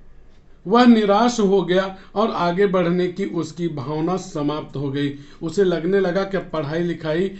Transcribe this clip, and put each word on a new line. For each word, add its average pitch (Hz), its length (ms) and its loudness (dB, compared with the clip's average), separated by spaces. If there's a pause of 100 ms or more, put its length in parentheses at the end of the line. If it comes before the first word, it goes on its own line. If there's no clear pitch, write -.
(680)
वह 240 180 6
निराश 226 540 6
हो 196 220 4
गया 185 360 0 (180)
और 220 160 0
आगे 175 360 0
बढ़ने 180 400 0
की 185 180 -6
उसकी 170 420 -6
भावना 156 500 -4
समाप्त 147 600 -6
हो 139 140 -4
गई। 143 220 -4 (280)
उसे 165 220 0
लगने 180 360 0
लगा 185 240 0
कि 196 140 -4
पढ़ाई 156 460 -4
लिखाई 170 560 -2